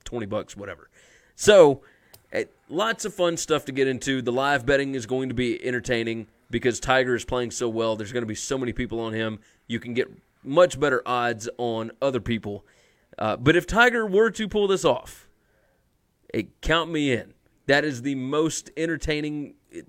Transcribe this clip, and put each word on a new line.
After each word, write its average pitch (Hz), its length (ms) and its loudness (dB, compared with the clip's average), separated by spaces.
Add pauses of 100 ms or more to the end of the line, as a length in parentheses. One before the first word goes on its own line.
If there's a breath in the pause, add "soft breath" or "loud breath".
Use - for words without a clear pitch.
twenty 117 220 -8
bucks, 101 300 -6
whatever. 95 320 -14 (460 soft breath)
So, 170 480 6 (500 soft breath)
eh, 117 120 -4 (260)
lots 214 340 -4
of 208 80 -8
fun 170 240 0
stuff 151 300 -2
to 139 60 -6
get 135 140 2
into. 131 360 -2
The 120 100 0
live 135 320 2
betting 139 300 2
is 123 100 -6
going 131 240 -2
to 123 60 -6
be 120 280 -2
entertaining 117 640 -2 (200)
because 117 320 0
Tiger 131 340 2
is 110 120 -4
playing 123 240 -2
so 120 180 -4
well. 113 280 0
There's 104 160 -8
gonna 120 120 -4
be 107 100 -6
so - 220 -6
many 123 160 -4
people 117 280 -4
on 113 120 -4
him. 110 280 -4 (260 soft breath)
You 117 120 -4
can 120 140 -10
get 123 180 0 (320)
much 147 380 2
better 139 240 2
odds 120 440 -2 (100)
on 117 320 -4 (100)
other 131 200 0
people. 104 440 -4 (540 soft breath)
Uh, 107 180 -2
but 143 200 4
if 175 100 0
Tiger 233 400 4
were 208 240 4
to 214 180 -6
pull 202 180 0
this 190 180 0
off, - 440 -2 (1040)
eh, 107 120 -2 (180)
count 160 280 0
me 147 220 0
in. 107 220 -4 (320)
That 143 180 4
is 135 180 -4
the 139 120 -4
most 147 640 -2
entertaining 151 800 -4 (340)